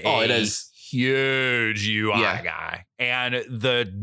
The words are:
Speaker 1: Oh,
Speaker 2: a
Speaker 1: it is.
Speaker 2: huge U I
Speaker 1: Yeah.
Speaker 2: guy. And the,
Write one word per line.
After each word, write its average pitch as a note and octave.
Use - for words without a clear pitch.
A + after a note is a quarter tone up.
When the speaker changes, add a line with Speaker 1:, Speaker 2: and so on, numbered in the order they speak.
Speaker 1:
Oh, A2+
Speaker 2:
a -
Speaker 1:
it A2+
is. G#2+
Speaker 2:
huge B2+
U G#2+
I G2+
Speaker 1:
Yeah. F#2
Speaker 2:
guy. E2
And B2
the, A#2+